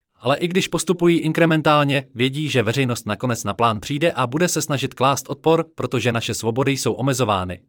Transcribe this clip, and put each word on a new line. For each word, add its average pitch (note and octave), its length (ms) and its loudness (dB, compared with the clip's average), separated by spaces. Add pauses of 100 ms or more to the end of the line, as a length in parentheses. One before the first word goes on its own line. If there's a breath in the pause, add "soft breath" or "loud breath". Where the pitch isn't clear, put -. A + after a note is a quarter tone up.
(240)
Ale C3 140 0
i F3 100 -2
když F3+ 200 0
postupují E3+ 520 2
inkrementálně, D3+ 960 2
vědí, C3+ 340 -2
že A#2+ 140 2
veřejnost A#2+ 420 -2
nakonec A2 380 -4
na G2+ 100 -4
plán A2 260 0
přijde D3 320 -2
a B2+ 160 -2
bude D#3 200 0
se E3 140 -2
snažit C3+ 320 -4
klást C3 360 0
odpor, D#3+ 360 0 (100)
protože A#2+ 360 -2
naše A#2 220 -2
svobody A#2+ 380 -2
jsou B2+ 220 -2
omezovány. G#2 760 -2